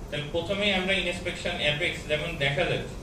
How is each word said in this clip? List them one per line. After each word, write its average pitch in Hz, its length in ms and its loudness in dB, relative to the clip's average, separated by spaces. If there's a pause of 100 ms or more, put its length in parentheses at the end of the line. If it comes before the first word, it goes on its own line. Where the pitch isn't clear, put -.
তাহলে 147 280 -4
প্রথমেই 196 400 2
আমরা 185 220 2
ইনস্পেকশন 180 640 -2
অ্যাপেক্স 151 480 0
যেমন 151 300 0
দেখা 143 260 2
যাচ্ছে - 380 0